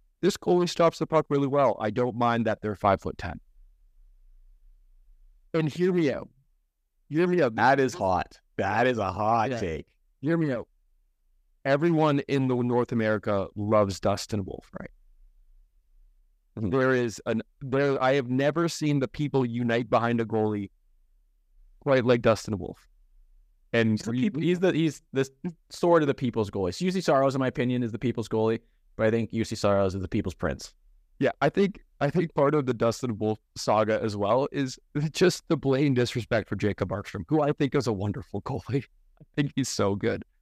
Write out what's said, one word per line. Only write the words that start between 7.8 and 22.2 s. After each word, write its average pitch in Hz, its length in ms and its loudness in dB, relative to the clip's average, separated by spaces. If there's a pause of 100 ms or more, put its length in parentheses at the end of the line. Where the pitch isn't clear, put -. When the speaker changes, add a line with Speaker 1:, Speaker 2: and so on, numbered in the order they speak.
Speaker 2:
hot. 92 480 -2 (160)
That 107 300 0
is 127 100 2
a 98 160 -2
hot 110 380 0
Speaker 1:
Yeah. 117 100 -6
Speaker 2:
take. 82 260 -6 (360)
Speaker 1:
Hear 165 160 0
me 156 120 0
out. 113 160 -6 (1000)
Everyone 151 540 4
in 135 280 -2
the 123 80 2
North 123 340 0
America 107 640 0
loves 104 460 2
Dustin 101 460 -2
Wolf, - 240 -16 (100)
right? - 100 -14 (1700)
Speaker 2:
Mm-hmm. 107 100 -2
Speaker 1:
There 131 260 2
is 120 300 -2
an, 113 160 -2 (220)
there, 135 400 0
I 131 100 2
have 135 160 0
never 147 400 0
seen 147 300 -2
the 131 100 0
people 135 380 0
unite 120 420 -2
behind 117 320 2
a 117 60 0
goalie 107 440 -2 (1120)
quite 131 240 2
like 123 160 4